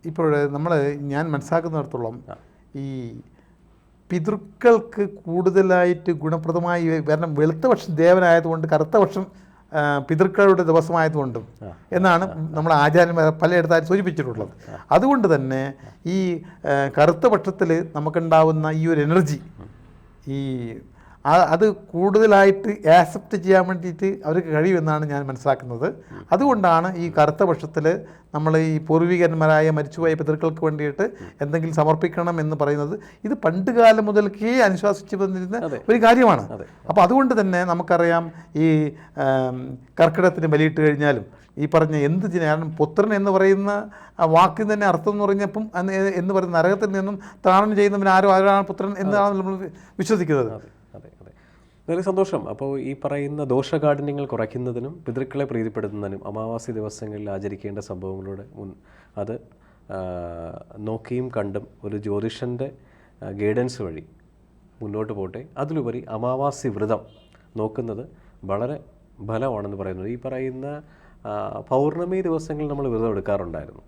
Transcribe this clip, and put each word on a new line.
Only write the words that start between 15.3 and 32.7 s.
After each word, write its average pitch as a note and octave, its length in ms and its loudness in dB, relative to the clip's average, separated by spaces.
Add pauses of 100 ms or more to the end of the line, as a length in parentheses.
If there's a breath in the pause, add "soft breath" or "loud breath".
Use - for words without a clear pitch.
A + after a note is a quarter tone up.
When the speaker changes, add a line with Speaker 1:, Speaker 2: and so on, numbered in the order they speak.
Speaker 1:
തന്നെ C3 380 -4 (320 loud breath)
ഈ, F3+ 320 -2
ആ, C#3 600 -2
കറുത്ത D#3+ 300 4
പക്ഷത്തിൽ F3+ 680 0
നമുക്കുണ്ടാവുന്ന D#3+ 720 2
ഈ D#3+ 200 0
ഒരു D#3+ 140 2
എനർജി, D3+ 400 2 (180)
Speaker 2:
ഉം. - 100 -20 (580)
Speaker 1:
ഈ C3+ 120 -6 (840 soft breath)
ആ, D3+ 100 4
അത് F3+ 380 4
കൂടുതലായിട്ട് G3 1160 4
ആക്സെപ്റ്റ് E3+ 540 4
ചെയ്യാൻ F#3 240 4
വേണ്ടിയിട്ട് F#3 580 -4
അവർക്ക് E3 220 -2
കഴിയുമെന്നാണ് D#3 580 0
ഞാൻ C#3+ 220 -4
മനസ്സിലാക്കുന്നത്. B2+ 600 -4
Speaker 2:
ഉം. - 440 -12
Speaker 1:
അതുകൊണ്ടാണ് F#3 640 2
ഈ E3+ 220 -4
കറുത്ത D3+ 260 4
പക്ഷത്തിൽ D#3+ 560 0 (360 loud breath)
നമ്മൾ D#3 220 2
ഈ D#3+ 200 0
പൂർവികന്മാരായ D#3+ 920 2
മരിച്ചുപോയ D#3 440 -2
പിതൃക്കൾക്ക് D#3+ 520 -4
വേണ്ടിയിട്ട് D3+ 380 -4
Speaker 2:
ഉം. F#3 280 -8 (100)
Speaker 1:
എന്തെങ്കിലും D#3+ 340 -4
സമർപ്പിക്കണം E3 640 0
എന്ന് D#3 160 -2
പറയുന്നത് D3 440 -2 (240 loud breath)